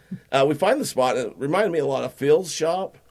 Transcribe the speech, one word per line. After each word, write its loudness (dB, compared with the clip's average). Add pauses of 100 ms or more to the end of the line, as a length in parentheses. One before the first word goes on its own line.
<laughs> -16
uh, 4
we 0
find 0
the -4
spot, 0
and -4
it -18
reminded 0
me -2
a 0
lot -2
of -8
Phil's 2
shop. -4 (140)